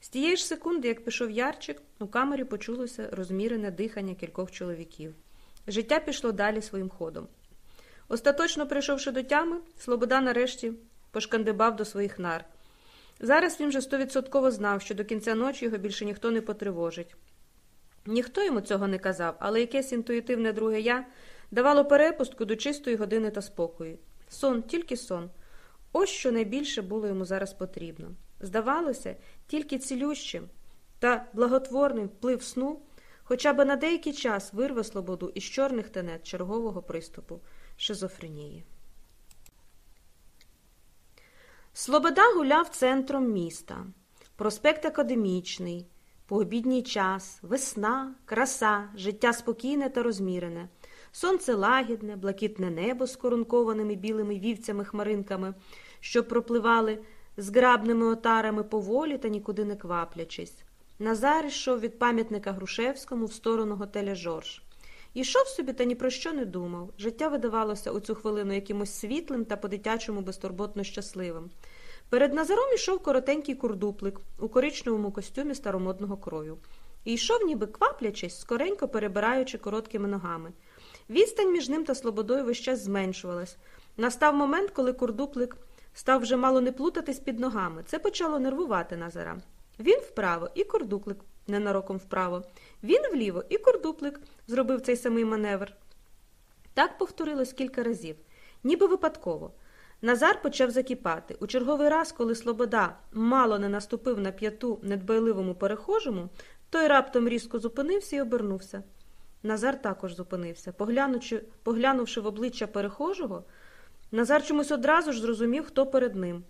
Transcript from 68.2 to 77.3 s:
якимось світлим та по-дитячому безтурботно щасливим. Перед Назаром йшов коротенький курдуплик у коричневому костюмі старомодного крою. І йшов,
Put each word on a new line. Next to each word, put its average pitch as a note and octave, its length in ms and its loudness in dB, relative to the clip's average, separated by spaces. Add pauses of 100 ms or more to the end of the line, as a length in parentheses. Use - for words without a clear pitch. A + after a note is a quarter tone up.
якимось G3+ 400 -4
світлим C4 500 -4
та G#3+ 120 -4
по-дитячому G#3 640 -4
безтурботно G3 640 -6
щасливим. F3+ 680 -8 (580)
Перед C4 260 6
Назаром G#4 400 4
йшов F#4+ 280 0
коротенький C#4 520 2
курдуплик G3+ 640 -4 (200)
у A3 80 -4
коричневому G#3+ 640 0
костюмі C4 420 -6
старомодного F#3+ 640 -4
крою. D#3+ 420 -10 (460)
І A3+ 80 -2
йшов, A4 340 2